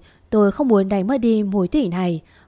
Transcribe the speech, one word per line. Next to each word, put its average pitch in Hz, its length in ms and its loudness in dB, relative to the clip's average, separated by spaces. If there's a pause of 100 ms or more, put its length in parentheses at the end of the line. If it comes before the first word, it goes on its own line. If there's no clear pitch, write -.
(300)
Tôi 208 220 2
không 285 160 -2
muốn 196 220 2
đánh 196 180 -2
mất 269 100 -2
đi 220 260 0
mối 196 240 -2
tình 269 220 -2
này, 175 320 -4 (260)